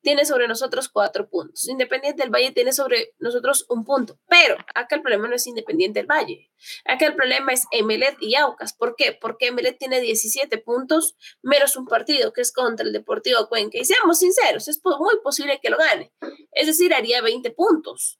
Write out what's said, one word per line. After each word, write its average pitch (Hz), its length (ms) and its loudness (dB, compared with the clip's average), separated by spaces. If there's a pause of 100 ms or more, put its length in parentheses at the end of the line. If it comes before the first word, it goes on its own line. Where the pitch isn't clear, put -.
tiene 285 240 2
sobre 254 240 2
nosotros 254 400 -4
cuatro 202 400 -2
puntos. - 400 -6
Independiente 262 540 -4
del 240 120 -2
Valle 254 180 2
tiene 247 200 2
sobre 247 460 -2
nosotros 247 500 -2
un 233 160 -4
punto, 262 340 0 (120)
pero 339 260 6 (180)
acá 240 220 -2
el 330 60 -4
problema 220 260 0
no 240 60 -2
es 247 120 -4
Independiente 220 520 -2
del 196 120 -4
Valle. - 400 -2 (360)
Acá 262 180 2
el 294 100 2
problema 254 380 0
es 254 180 -2
Emelec 226 500 0
y 220 140 -2
Aucas. 262 380 0
¿Por 240 240 -4
qué? 240 160 2
Porque 226 360 -4
Emelec 247 280 -2
tiene 262 240 -2
diecisiete 226 560 -2
puntos 262 600 -2 (260)
menos 277 340 2
un 254 80 -10
partido, 233 480 0
que - 80 -6
es 240 100 0
contra 226 360 -2
el 214 80 -4
Deportivo 214 560 -2
Cuenca. 214 260 -2
Y 254 80 -4
seamos 359 360 4
sinceros, 370 480 2
es 302 100 -8
po-, 285 220 0
muy 415 220 2
posible 277 400 -2
que 233 60 -2
lo 233 80 0
gane. 247 360 0 (400)
Es - 140 0
decir, 320 280 4
haría 240 260 0
veinte 233 300 -2
puntos. - 680 0